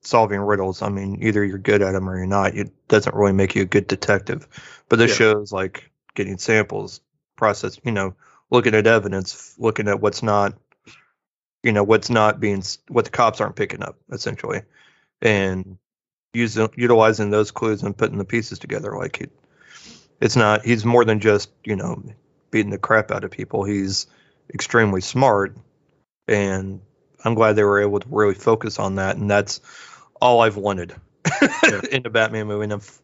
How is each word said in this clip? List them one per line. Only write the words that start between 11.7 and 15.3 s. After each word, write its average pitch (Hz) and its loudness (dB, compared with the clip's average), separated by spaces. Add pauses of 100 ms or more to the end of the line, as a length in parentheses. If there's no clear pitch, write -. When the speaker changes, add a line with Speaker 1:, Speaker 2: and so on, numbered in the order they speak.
Speaker 1:
know, 104 2
what's 110 2
not 107 2
being 101 -2
s-, - -10 (100)
what 117 0
the - -18
cops 113 0
aren't 101 -4
picking 101 -6
up, - -12 (140)
essentially, 107 -8 (580)
and 95 -2 (560)